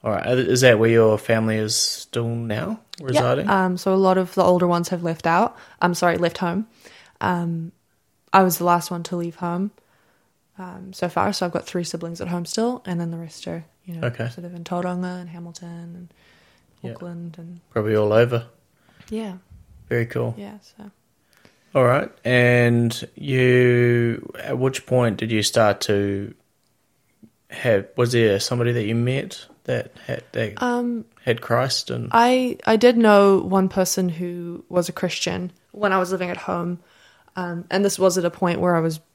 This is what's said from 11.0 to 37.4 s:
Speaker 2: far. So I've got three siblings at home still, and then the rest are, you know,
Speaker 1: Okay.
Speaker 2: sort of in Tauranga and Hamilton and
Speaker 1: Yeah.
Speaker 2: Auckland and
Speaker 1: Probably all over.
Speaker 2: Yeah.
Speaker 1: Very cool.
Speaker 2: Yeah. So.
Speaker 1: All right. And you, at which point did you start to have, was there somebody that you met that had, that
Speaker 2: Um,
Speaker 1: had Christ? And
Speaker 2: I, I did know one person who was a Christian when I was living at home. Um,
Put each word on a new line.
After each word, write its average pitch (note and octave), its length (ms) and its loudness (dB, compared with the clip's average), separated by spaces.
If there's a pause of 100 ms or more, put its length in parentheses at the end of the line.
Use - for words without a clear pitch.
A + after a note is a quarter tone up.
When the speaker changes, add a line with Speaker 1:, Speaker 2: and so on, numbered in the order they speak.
Speaker 2:
far. G3 240 -2
So F#3 140 -4
I've E3+ 80 -6
got - 120 -4
three F3 200 -6
siblings E3+ 340 -10
at F#3 80 -8
home F3 180 -4
still, A#3+ 400 -4
and F3 140 -4
then E3 120 -4
the E3+ 60 -10
rest E3 300 -14
are, E3+ 160 -10 (220)
you F3 100 -14
know, D#3 120 -6
Speaker 1:
Okay. A#2+ 220 -6
Speaker 2:
sort E3+ 160 -14
of F3 80 -14
in E3+ 120 -14
Tauranga F3+ 560 -6
and F3 80 -16
Hamilton E3+ 400 -16 (260)
and F3 180 -20 (680)
Speaker 1:
Yeah. A#2 100 -12
Speaker 2:
Auckland E3+ 460 -14
and E3+ 240 -18 (100)
Speaker 1:
Probably G#2+ 240 0
all G#2 160 2
over. A#2 360 2 (600)
Speaker 2:
Yeah. G#3+ 280 -10 (500)
Speaker 1:
Very A#2 180 -2
cool. A#2 320 -6
Speaker 2:
Yeah. G3+ 200 -16 (200)
So. G#3 140 -20 (840)
Speaker 1:
All C3 100 4
right. B2+ 260 2 (140)
And A#2+ 920 4
you, B2 1200 2
at C3 220 -6
which B2+ 260 -2
point A#2+ 320 2
did A2+ 140 -4
you G#2+ 120 0
start G#2+ 380 2
to G2+ 520 -2 (1160)
have, G#2 460 0
was A#2+ 160 2
there A2 280 4
somebody A#2+ 340 -2
that A#2+ 100 -2
you A2 120 -2
met B2+ 500 -4 (200)
that B2 260 -4 (160)
had, - 160 -8 (100)
that G#2+ 280 -4
Speaker 2:
Um, A#3+ 440 -4 (180)
Speaker 1:
had A#2 180 -2
Christ? B2 500 -2
And A#2+ 200 -6
Speaker 2:
I, B3 540 4
I A3+ 120 4
did A#3+ 200 6
know G3+ 420 6
one F#3+ 300 0
person F#3 400 -2
who F3 600 -10
was F3 200 -2
a - 20 -10
Christian F3+ 600 -6 (200)
when G#3 220 -2
I F#3+ 60 2
was F#3 120 -2
living F3+ 180 -4
at - 80 -8
home. F3 420 -6 (560)
Um, F3 360 -8